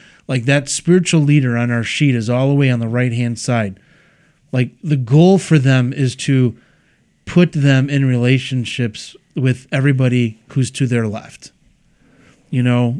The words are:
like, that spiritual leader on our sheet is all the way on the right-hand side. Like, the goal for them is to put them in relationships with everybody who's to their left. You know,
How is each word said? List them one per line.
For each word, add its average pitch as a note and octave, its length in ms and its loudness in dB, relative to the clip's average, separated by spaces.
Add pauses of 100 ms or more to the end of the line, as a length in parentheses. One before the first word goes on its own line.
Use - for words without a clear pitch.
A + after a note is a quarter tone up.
(280)
like, B2+ 180 -4
that C#3 220 0
spiritual E3+ 540 0
leader C#3+ 360 2
on A#2+ 140 -2
our A#2 120 -2
sheet C#3 300 0
is A#2 160 -2
all C3 200 0
the C#3+ 60 0
way C#3 140 2
on B2 120 0
the A2+ 80 -4
right-hand A#2+ 500 -2
side. A2 400 -4 (720)
Like, B2 200 -2 (120)
the D3+ 140 0
goal D3+ 400 4
for D#3+ 200 0
them C3 360 2
is C3 240 -2
to C3 400 0 (680)
put F3 280 2
them C#3 360 2
in C#3 140 0
relationships B2+ 1120 -2 (200)
with B2+ 360 -2
everybody B2+ 680 0 (100)
who's C3 220 -2
to C3+ 160 -2
their A#2 200 -2
left. - 460 -14 (960)
You B2 140 0
know, B2 360 0